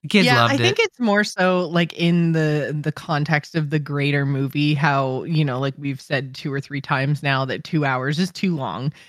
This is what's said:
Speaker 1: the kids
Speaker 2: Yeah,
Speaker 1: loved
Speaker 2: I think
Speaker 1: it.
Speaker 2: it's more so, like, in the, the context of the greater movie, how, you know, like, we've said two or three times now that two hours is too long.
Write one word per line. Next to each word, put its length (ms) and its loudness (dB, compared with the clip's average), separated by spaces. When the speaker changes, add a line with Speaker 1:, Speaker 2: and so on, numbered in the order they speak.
Speaker 1:
the 60 -14
kids 200 4
Speaker 2:
Yeah, 160 6
Speaker 1:
loved 100 4
Speaker 2:
I 40 2
think 220 2
Speaker 1:
it. 60 4
Speaker 2:
it's 140 -8
more 260 2
so, 420 2
like, 260 0
in 380 2
the, 480 0
the 120 -4
context 640 -2
of 140 -2
the 100 0
greater 460 0
movie, 480 0
how, 500 0
you 200 0
know, 160 -2
like, 180 -2
we've 240 -6
said 340 -4
two 180 -8
or 80 -4
three 200 -10
times 400 0
now 240 0
that 200 -6
two 200 0
hours 320 -2
is 140 -2
too 240 -2
long. 380 -6